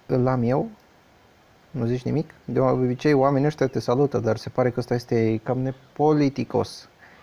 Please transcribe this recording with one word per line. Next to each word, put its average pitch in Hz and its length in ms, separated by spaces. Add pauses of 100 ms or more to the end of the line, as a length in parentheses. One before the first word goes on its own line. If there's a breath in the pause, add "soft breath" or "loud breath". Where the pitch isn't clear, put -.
îl 127 200
am 131 160
eu. 135 260 (1000)
Nu 120 160
zici 123 160
nimic? 131 280 (140)
De 123 160
obicei, 127 520
oamenii 139 340
ăștia 151 200
te - 120
salută, 131 400
dar 113 180
se - 120
pare 127 220
că 120 100
ăsta 123 140
este 113 500
cam 127 140
nepoliticos. 139 1300 (340 loud breath)